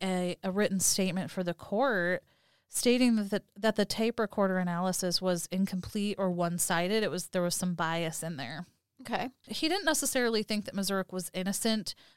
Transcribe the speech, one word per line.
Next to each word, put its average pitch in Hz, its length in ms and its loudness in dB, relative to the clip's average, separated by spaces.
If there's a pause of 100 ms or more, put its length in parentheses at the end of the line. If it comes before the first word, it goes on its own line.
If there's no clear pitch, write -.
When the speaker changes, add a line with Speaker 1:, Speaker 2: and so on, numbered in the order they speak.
Speaker 1:
a, 180 400 0
a 190 80 -2
written 196 280 2
statement 185 520 0
for 190 120 -4
the 170 100 -2
court 196 720 0 (440)
stating 247 480 4
that 208 140 0
the, 208 140 -2 (140)
that 214 200 2
the 208 80 4
tape 226 340 0
recorder 196 380 2
analysis 180 640 0
was 180 300 0
incomplete 196 680 0
or 190 100 2
one-sided. 175 720 2
It 185 80 0
was, 180 160 -4
there 185 140 -2
was 175 140 0
some 180 200 0
bias 165 480 -2
in 165 140 -6
there. 143 300 -8 (340)
Speaker 2:
Okay. 247 280 -4 (180)
Speaker 1:
He 311 220 -2
didn't 370 160 0
necessarily 226 580 2
think 208 220 -2
that - 100 -10
Mazurek 190 380 -2
was 185 200 -6
innocent, 196 600 -2 (220)